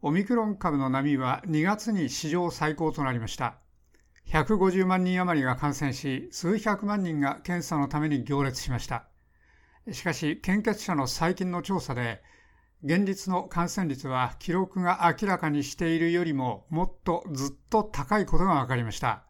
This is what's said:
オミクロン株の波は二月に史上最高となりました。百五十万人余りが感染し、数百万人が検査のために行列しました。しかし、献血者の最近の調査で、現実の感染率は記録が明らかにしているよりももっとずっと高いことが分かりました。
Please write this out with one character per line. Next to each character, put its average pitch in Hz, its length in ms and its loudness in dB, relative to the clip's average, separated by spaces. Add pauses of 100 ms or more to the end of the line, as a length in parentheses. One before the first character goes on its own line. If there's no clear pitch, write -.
オ 143 60 0
ミ 180 160 2
ク 254 80 0
ロ 226 140 2
ン 208 80 -2
株 160 240 0
の 135 100 0
波 135 280 2
は 131 280 0
二 156 160 2
月 208 320 0
に 165 160 0
史 147 220 -4
上 175 180 2
最 156 260 -2
高 156 160 0
と 156 120 -4
な 131 100 0
り 120 60 -2
ま 110 80 -6
し - 100 -8
た。 123 220 -4 (640)
百 202 320 2
五 185 140 4
十 185 120 2
万 185 200 2
人 180 180 0
余 170 200 2
り 131 40 2
が 127 100 2
感 143 200 -2
染 139 180 -2
し、 135 380 -6
数 180 260 -2
百 208 300 -2
万 208 160 -2
人 160 160 -2
が 139 240 0
検 175 200 -4
査 160 140 -2
の 139 100 0
た 147 120 -2
め 151 100 0
に 139 140 0
行 139 180 0
列 131 180 -2
し - 120 -4
ま 120 80 0
し - 80 -10
た。 123 180 -6 (840)
し 139 100 -10
か 170 120 -2
し、 156 280 -2
献 202 220 0
血 214 180 0
者 180 140 -2
の 139 100 0
最 165 300 0
近 180 160 -4
の 175 100 -4
調 190 180 -2
査 135 140 -6
で、 117 300 -4 (600)
現 170 220 2
実 185 260 -4
の 180 120 0
感 175 260 -2
染 185 180 -2
率 135 200 -6
は 127 320 0
記 - 140 -4
録 185 280 -2
が 175 400 4
明 214 60 0
ら 185 100 2
か 165 120 0
に 147 140 0
し 131 120 -8
て 165 200 0
い 165 40 2
る 170 120 2
よ 175 120 2
り 165 100 -2
も 123 380 -2
も 165 140 2
っ 180 60 0 (120)
と 170 280 0
ず 139 200 -4
っ 143 40 -14 (140)
と 214 140 4
高 208 360 0
い 190 60 2
こ - 140 8
と 180 60 8
が 185 100 4
分 131 120 2
か 131 80 2
り 120 80 0
ま 113 80 -4
し - 80 -8
た。 113 300 0